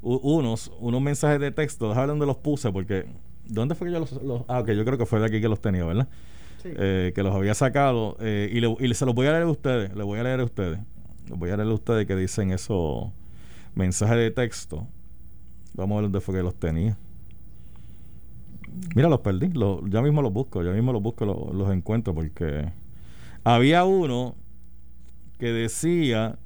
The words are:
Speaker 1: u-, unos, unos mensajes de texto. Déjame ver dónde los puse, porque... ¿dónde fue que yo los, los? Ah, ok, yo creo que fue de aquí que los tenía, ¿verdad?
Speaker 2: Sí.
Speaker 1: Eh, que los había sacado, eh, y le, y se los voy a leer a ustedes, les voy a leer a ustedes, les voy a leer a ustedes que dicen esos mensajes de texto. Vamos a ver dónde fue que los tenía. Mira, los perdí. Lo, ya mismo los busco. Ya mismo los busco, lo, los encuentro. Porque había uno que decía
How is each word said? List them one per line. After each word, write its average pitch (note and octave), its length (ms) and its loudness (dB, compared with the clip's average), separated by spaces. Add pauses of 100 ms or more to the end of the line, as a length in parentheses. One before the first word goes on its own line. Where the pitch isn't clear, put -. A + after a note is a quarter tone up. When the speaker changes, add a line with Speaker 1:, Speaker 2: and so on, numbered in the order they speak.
Speaker 1:
u-, A#2+ 140 0 (220)
unos, A#2 440 0
unos A#2+ 200 2
mensajes D3 380 4
de C#3+ 120 0
texto. C#3 360 -2
Déjame B2 200 2
ver - 20 0
dónde D3 160 2
los C3+ 120 2
puse, C#3 340 0
porque... F#2+ 340 -2 (420)
¿dónde B2 280 0
fue F3 120 -4
que F3 60 -2
yo E3+ 60 0
los, C#3+ 120 -4 (120)
los? B2 260 -2
Ah, B2+ 100 2
ok, A2 120 0
yo G#2 120 4
creo B2+ 140 2
que A2+ 80 2
fue A2 160 2
de A2 60 4
aquí G#2+ 120 2
que A2 80 2
los G#2 140 2
tenía, F2+ 240 2
¿verdad? G2+ 220 2 (560)
Speaker 2:
Sí. F#3 120 -8
Speaker 1:
Eh, F#2+ 400 2
que G2+ 80 2
los F#2+ 100 4
había G2 220 4
sacado, B2+ 640 4
eh, G#2 320 0
y A#2 80 2
le, A#2 200 4
y B2 140 2
se C3+ 120 0
los B2 100 4
voy B2+ 120 4
a D3 40 6
leer E3 120 4
a E3+ 40 2
ustedes, B2 480 0
les G2+ 100 -4
voy G#2 140 -2
a A#2 40 -2
leer B2+ 180 0
a - 20 2
ustedes, G2 360 -2 (500)
les C#2+ 100 -6
voy E2+ 120 -2
a G#2 60 0
leer G#2 120 0
a A2+ 40 4
ustedes A2 320 2
que G2 100 0
dicen F#2+ 360 0
esos E2+ 560 0 (680)
mensajes G#2 420 2
de A#2 140 4
texto. A2 560 -4 (840)
Vamos G2 240 -2
a G#2+ 40 2
ver - 100 2
dónde F#2+ 100 2
fue F#2 140 -2
que F#2 80 0
los F2+ 100 0
tenía. F2 440 0 (2000)
Mira, E3+ 140 6
los D3 120 6
perdí. G2 280 0
Lo, G2 380 0
ya G#2 140 2
mismo D3 200 4
los A#2+ 120 2
busco. G#2 300 -2
Ya F2 80 0
mismo A#2+ 220 2
los G#2+ 80 0
busco, G#2 240 -2
lo, D#2+ 280 -2
los G2 180 0
encuentro. G2 420 0
Porque D2+ 580 -2 (720)
había C3 400 6
uno C#3 520 2 (1040)
que A#2+ 120 0
decía A2+ 960 2